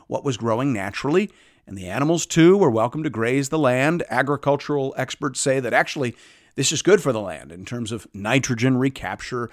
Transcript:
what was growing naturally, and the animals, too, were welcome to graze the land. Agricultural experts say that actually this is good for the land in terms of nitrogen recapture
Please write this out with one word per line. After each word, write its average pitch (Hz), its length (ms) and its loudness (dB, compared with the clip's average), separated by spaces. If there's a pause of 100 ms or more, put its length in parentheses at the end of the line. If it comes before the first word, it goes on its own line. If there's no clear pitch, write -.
what 113 180 -8
was 135 120 -2
growing 117 360 0
naturally, 135 580 -2 (360)
and 98 120 -14
the 92 100 -12
animals, 147 380 0
too, 170 300 8
were 185 140 4
welcome 120 340 0
to 139 60 -2
graze 123 400 -2
the 160 80 -2
land. 143 520 2
Agricultural 139 880 0
experts 127 440 -6
say 135 200 2
that 117 140 -2
actually 139 420 -2 (400)
this 135 160 0
is 143 100 -4
good 190 180 6
for 139 120 0
the 110 80 -2
land 78 320 -10
in 90 120 -16
terms 117 280 -8
of 113 200 -10
nitrogen 123 640 0
recapture 120 760 -4